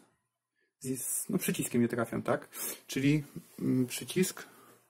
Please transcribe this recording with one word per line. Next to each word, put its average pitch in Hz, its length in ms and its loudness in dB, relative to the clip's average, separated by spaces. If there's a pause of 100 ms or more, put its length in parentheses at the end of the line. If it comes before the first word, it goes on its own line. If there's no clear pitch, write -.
(800)
z, - 480 -4
no 202 80 2
przyciskiem - 440 2
nie 117 60 6
trafiam, 117 360 -2
tak? - 260 0 (380)
Czyli, 143 360 2 (360)
mm, 127 280 2
przycisk. - 600 -2 (420)